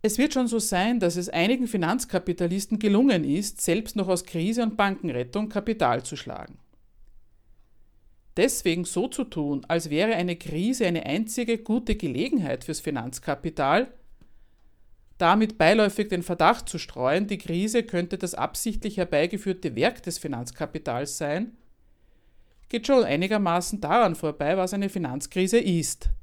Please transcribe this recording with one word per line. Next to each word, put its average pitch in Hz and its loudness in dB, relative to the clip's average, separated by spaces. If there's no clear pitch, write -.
Es 214 2
wird 294 4
schon 247 2
so 226 0
sein, 214 2
dass 175 2
es 180 -4
einigen 233 2
Finanzkapitalisten 190 0
gelungen 214 4
ist, 165 -2
selbst 214 0
noch 190 -2
aus 180 0
Krise 214 -2
und 220 -2
Bankenrettung 196 -2
Kapital 202 0
zu - -10
schlagen. - -12
Deswegen 180 2
so 196 -2
zu - -4
tun, 143 -4
als 165 -2
wäre 202 2
eine 175 -2
Krise 185 -2
eine 170 0
einzige 220 -2
gute 226 0
Gelegenheit 156 -2
fürs 156 -6
Finanzkapital, 151 -2
damit 208 4
beiläufig 208 4
den 175 -2
Verdacht 170 2
zu 131 -8
streuen, 151 0
die 208 -4
Krise 214 0
könnte 175 -4
das 180 -6
absichtlich 208 -4
herbeigeführte 175 -2
Werk 214 0
des - -8
Finanzkapitals 139 -6
sein, 165 -4
geht 233 -2
schon 262 6
einigermaßen 180 2
daran 180 4
vorbei, 151 0
was 185 0
eine 196 -2
Finanzkrise 185 0
ist. 170 0